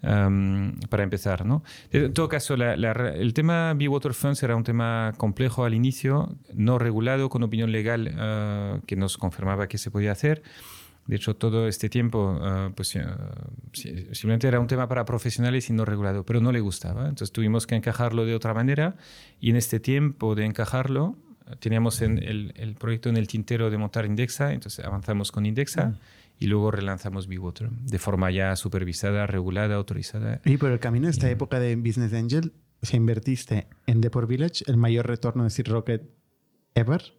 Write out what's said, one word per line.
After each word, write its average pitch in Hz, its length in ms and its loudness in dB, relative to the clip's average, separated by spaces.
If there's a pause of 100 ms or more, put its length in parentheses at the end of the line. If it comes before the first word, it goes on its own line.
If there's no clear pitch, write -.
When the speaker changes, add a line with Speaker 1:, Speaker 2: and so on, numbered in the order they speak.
Speaker 1:
Am, 98 720 4 (160)
para 104 120 2
empezar, 95 420 -2
¿no? 135 200 2 (260)
En 139 220 2
todo 160 160 2
caso, 143 280 -2
la, 120 200 2
la, 110 160 0 (240)
el 110 180 2
tema 165 400 2
Be 143 140 0
Water 139 260 0
Funds 139 300 0
era 117 100 2
un 113 80 2
tema 117 540 0
complejo 120 480 0
al 113 100 2
inicio, 135 640 0 (180)
no 120 240 4
regulado, 120 500 2
con 120 140 0
opinión 113 300 0
legal, 113 440 0
ah, 104 720 -2
que - 80 -4
nos 95 240 0
confirmaba 95 480 -2
que 101 100 -6
se - 140 -6
podía 104 220 0
hacer. 151 300 0 (640)
De 104 80 0
hecho, 104 180 -2
todo 113 320 0
este 107 220 -2
tiempo, 110 520 2
ah, 95 360 -2
pues, - 180 -6
ah, 95 220 -4 (560)
si-, - 420 -10
simplemente 113 320 2
era 123 140 4
un 120 80 0
tema 127 200 0
para 123 160 -2
profesionales 120 640 0
y 117 40 0
no 110 120 2
regulado, 101 400 -2
pero 117 160 2
no 123 120 4
le 120 80 2
gustaba. 101 480 -4
Entonces 131 240 -6
tuvimos 110 340 2
que - 80 0
encajarlo 113 500 0
de 113 120 0
otra 110 180 -2
manera 143 400 2 (460)
y 117 100 2
en 117 60 6
este 117 240 0
tiempo 135 560 0
de 107 80 0
encajarlo, 131 720 -2 (420)
teníamos 113 440 2
en 113 160 2
el, 104 380 -6
el 110 200 -8
proyecto 113 320 -4
en 117 80 2
el 110 100 2
tintero 113 420 0
de 107 100 0
montar 107 280 -2
Indexa, 123 460 0
entonces 117 320 -8
avanzamos 101 480 -2
con 104 120 0
Indexa 139 420 0
Speaker 2:
Mm. - 580 -8
Speaker 1:
y - 20 2
luego 104 240 4
relanzamos 98 560 -4
Be 92 120 -8
Water 92 320 -6
de 117 280 -4
forma 95 320 0
ya 95 240 0
supervisada, 98 720 -2
regulada, 98 500 0
autorizada. 107 680 -4
Speaker 2:
Y 135 140 6
por 139 120 2
el 120 80 2
camino 123 280 0
de 170 60 2
esta 131 160 2
Speaker 1:
Y 123 40 2
Speaker 2:
época 127 260 -2
de 120 160 2
Business 117 380 0
Angel, 117 400 0 (300)
o - 40 -6
sea, - 120 0
invertiste 113 680 0 (200)
en 117 160 6
Deport 117 260 2
Village, 139 400 0
el 127 80 4
mayor 117 320 4
retorno 120 360 -2
de 110 60 2
Seed 120 180 -4
Rocket 113 340 0 (720)
ever. 120 280 4 (160)